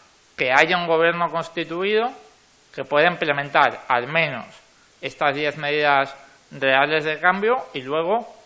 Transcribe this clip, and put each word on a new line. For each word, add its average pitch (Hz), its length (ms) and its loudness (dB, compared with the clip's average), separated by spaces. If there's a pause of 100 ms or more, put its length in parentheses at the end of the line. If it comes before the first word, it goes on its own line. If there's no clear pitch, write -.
(380)
que 131 140 0
haya 160 260 4
un 175 100 -4
gobierno 170 420 2
constituido 175 800 -4 (640)
que 135 100 -8
pueda 147 240 4
implementar 143 800 0
al 123 200 0
menos 151 380 -2 (560)
estas 139 340 -2
diez 147 220 -4
medidas 143 580 0 (360)
reales 143 520 2
de 151 160 -6
cambio 196 380 2 (160)
y 139 80 -8
luego 165 460 -2 (180)